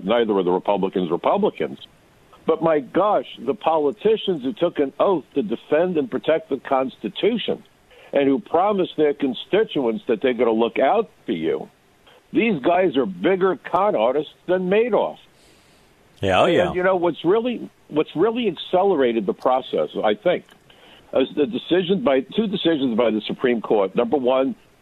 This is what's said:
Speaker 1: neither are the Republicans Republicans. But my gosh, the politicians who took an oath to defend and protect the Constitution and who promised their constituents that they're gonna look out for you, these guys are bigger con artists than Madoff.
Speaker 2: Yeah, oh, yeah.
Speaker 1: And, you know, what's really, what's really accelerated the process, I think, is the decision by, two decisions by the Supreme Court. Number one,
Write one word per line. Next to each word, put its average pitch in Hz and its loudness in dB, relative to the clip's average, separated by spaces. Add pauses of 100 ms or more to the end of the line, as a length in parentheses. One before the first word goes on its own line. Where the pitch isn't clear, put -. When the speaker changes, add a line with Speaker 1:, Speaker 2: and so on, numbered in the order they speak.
Speaker 1:
neither 110 2
are 95 2
the 90 2
Republicans 92 -2
Republicans. 87 -2 (680)
But 160 0
my 160 2
gosh, 160 -2
the 127 -4
politicians 160 0
who 135 -4
took 170 -2
an 139 0
oath 190 2 (100)
to 135 0
defend 151 -2
and 139 -2
protect 156 -2
the 139 -2
Constitution 170 -2 (500)
and 139 2
who 135 2
promised 185 0
their 147 2
constituents 135 -2
that 110 0
they're 127 0
gonna 117 2
look 113 0
out 175 2 (160)
for 123 -6
you, 78 -4 (600)
these 190 0
guys 170 2
are 131 2
bigger 175 0
con 190 -2
artists 151 0 (120)
than 180 -2
Madoff. 190 0 (1040)
Speaker 2:
Yeah, 95 4
oh, 147 6
yeah. 143 2
Speaker 1:
And, 73 -6
you 180 -2
know, 190 2
what's 170 -2
really, 226 -2 (180)
what's 151 -4
really 226 0
accelerated 139 0
the 104 -2
process, 123 -2 (120)
I 107 2
think, 160 -2 (680)
is 131 2
the 143 2
decision 160 -2
by, 135 2
two 214 -2
decisions 151 0
by 113 2
the 107 0
Supreme 120 -2
Court. 98 0
Number 120 0
one, 131 0 (260)